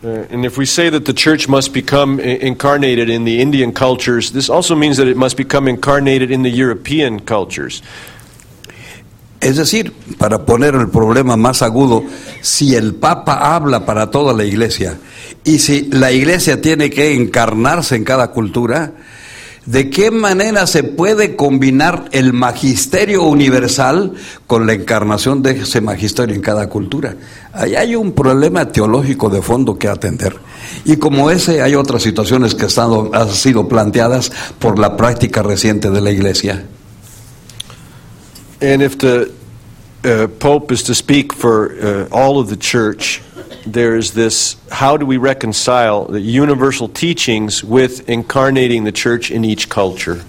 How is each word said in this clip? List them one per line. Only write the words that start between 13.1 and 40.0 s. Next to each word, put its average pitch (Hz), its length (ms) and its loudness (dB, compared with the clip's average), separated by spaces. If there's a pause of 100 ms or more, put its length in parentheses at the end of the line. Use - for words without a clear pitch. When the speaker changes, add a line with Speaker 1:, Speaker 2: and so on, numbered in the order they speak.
Speaker 2:
habla 139 320 0
para 107 240 -2
toda 139 220 2
la 107 120 0
Iglesia, 101 540 -2 (460)
y 156 140 4
si 143 320 0
la 131 200 4
Iglesia 147 500 2
tiene 156 300 2
que 147 240 2
encarnarse 120 800 0
en 113 80 -2
cada 131 300 0
cultura, 120 640 -2 (720)
¿De 135 240 0
qué 202 200 2
manera 208 560 0
se 151 160 2
puede 190 540 0
combinar 139 760 2
el 131 220 2
magisterio 135 880 0
universal 143 920 2 (360)
con 113 180 2
la 110 60 2
encarnación 107 680 0
de 131 100 2
ese 131 280 -2
magisterio 104 540 -2
en 101 80 -4
cada 104 260 -2
cultura? 107 460 -6 (380)
Ahí 143 240 -2
hay 233 180 0
un 220 160 -2
problema 143 560 2
teológico 120 640 0
de 98 100 0
fondo 117 380 0
que - 80 -4
atender. 95 500 -4 (480)
Y 151 120 4
como 147 340 2
ese, 175 320 2
hay 139 140 2
otras 139 260 0
situaciones 110 540 2
que - 60 -2
han 101 60 -2
estado, 110 460 0
han 110 160 2
sido 110 380 2
planteadas 117 640 0 (260)
por 107 220 0
la 101 160 2
práctica 113 480 0
reciente 104 460 0
de 101 100 0
la 101 100 0
Iglesia. 98 540 -2 (2000)
Speaker 1:
And 139 220 2
if 135 160 0
the, 123 320 2 (760)